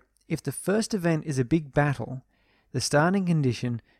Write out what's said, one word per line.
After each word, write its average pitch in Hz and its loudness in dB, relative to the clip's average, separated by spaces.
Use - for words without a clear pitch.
if 160 -4
the 139 -4
first 208 -2
event 170 0
is 139 -2
a 127 2
big 151 0
battle, 135 -2
the 131 -2
starting 180 2
condition 127 0